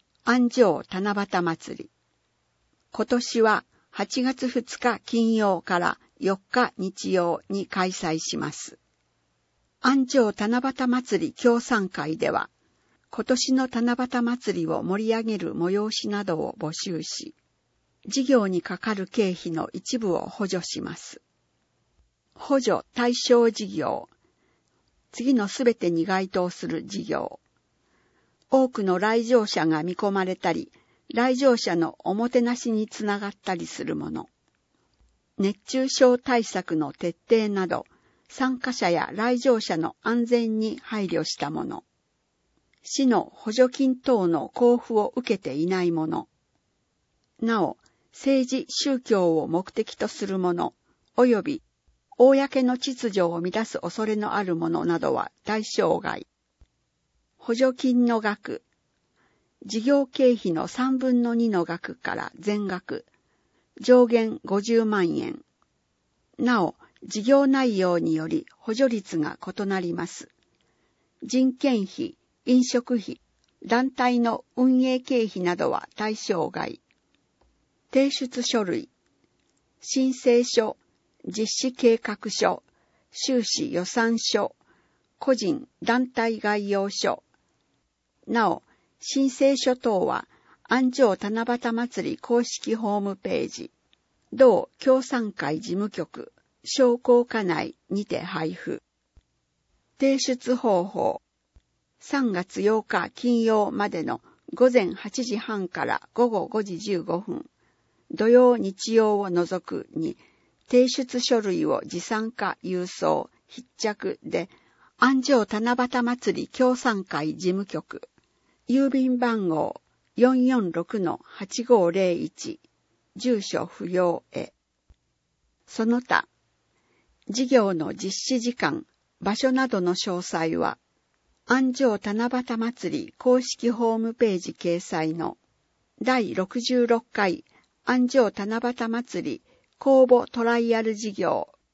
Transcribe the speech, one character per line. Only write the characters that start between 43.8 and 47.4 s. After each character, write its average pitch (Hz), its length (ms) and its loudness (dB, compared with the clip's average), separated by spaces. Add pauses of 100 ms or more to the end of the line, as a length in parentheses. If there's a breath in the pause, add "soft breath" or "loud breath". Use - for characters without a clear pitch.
等 240 320 0
の 165 280 0
交 240 260 4
付 - 140 -6
を 208 200 2
受 240 220 -2
け - 20 -4
て 131 160 -8
い 156 120 0
な 180 160 0
い 175 100 2
も 160 140 -2
の。 - 220 -6 (1120)